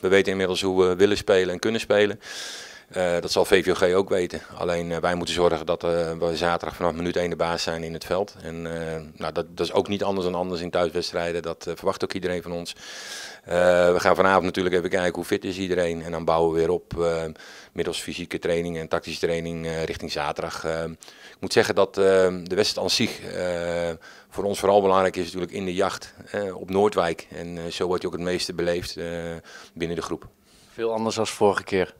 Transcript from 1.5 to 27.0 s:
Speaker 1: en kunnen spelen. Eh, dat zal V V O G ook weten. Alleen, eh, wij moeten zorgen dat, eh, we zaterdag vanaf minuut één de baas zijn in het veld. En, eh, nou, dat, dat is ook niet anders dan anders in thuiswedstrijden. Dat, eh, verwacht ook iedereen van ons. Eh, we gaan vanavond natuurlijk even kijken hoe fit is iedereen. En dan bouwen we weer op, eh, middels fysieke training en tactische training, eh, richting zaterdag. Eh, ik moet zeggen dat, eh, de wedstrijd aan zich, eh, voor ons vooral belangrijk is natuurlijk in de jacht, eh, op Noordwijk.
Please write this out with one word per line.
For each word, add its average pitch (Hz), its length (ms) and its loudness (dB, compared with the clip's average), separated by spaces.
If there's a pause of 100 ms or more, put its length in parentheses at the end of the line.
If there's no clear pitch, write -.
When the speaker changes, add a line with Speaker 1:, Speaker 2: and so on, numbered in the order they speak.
Speaker 1:
en 90 40 -8
kunnen 113 220 -2
spelen. 104 400 2 (680)
Eh, 87 320 0
dat 82 120 -4
zal 92 120 4
V 92 200 4
V 90 40 0
O 90 60 4
G 90 200 2
ook 95 140 2
weten. 90 340 -2 (140)
Alleen, 85 360 -2
eh, 82 60 -2
wij 87 160 0
moeten 85 200 -4
zorgen 82 320 4
dat, 85 180 -2
eh, 85 340 0
we 82 180 0
zaterdag 85 400 -2
vanaf 87 160 0
minuut 85 240 -2
één 87 140 0
de 82 60 -4
baas 85 260 -2
zijn 82 200 -4
in 82 100 -8
het 80 120 -10
veld. 92 380 -2
En, 82 240 -10
eh, 82 340 -6 (160)
nou, 80 160 -6
dat, 82 160 -4
dat 87 180 -4
is 82 60 -6
ook 95 160 2
niet 101 160 -2
anders 98 220 0
dan 90 80 -2
anders 90 260 -4
in 87 100 -6
thuiswedstrijden. 85 720 -2
Dat, 80 240 -8
eh, 85 100 -4
verwacht 92 280 -4
ook - 80 -4
iedereen 90 300 -4
van 87 100 -10
ons. 87 240 -8 (680)
Eh, 87 100 -4 (380)
we 87 80 4
gaan 90 160 6
vanavond 92 280 6
natuurlijk 90 300 0
even 90 160 2
kijken 90 240 0
hoe 87 100 -6
fit 101 200 -2
is 95 140 -4
iedereen. 87 440 -2
En 82 80 -10
dan 82 140 -6
bouwen 82 280 4
we 80 60 0
weer 82 120 2
op, 87 300 -4
eh, 82 220 0 (500)
middels 85 280 -4
fysieke 85 380 -8
training 85 400 -2
en 80 100 -8
tactische 82 320 -2
training, 82 460 -2
eh, 80 180 -4
richting 82 280 -8
zaterdag. 78 520 -6
Eh, 80 200 -2 (460)
ik - 100 -20
moet 95 120 -6
zeggen 110 220 4
dat, 98 240 2
eh, 98 60 4 (380)
de 90 120 -4
wedstrijd 104 240 0
aan 95 120 -2
zich, - 300 0
eh, 87 680 -4 (400)
voor 95 140 -6
ons 101 140 -2
vooral 101 220 6
belangrijk 95 360 4
is 92 80 -2
natuurlijk 87 280 -6
in 98 120 -6
de 90 100 -4
jacht, 92 400 -2 (160)
eh, 101 260 -4
op 92 140 -12
Noordwijk. 95 600 2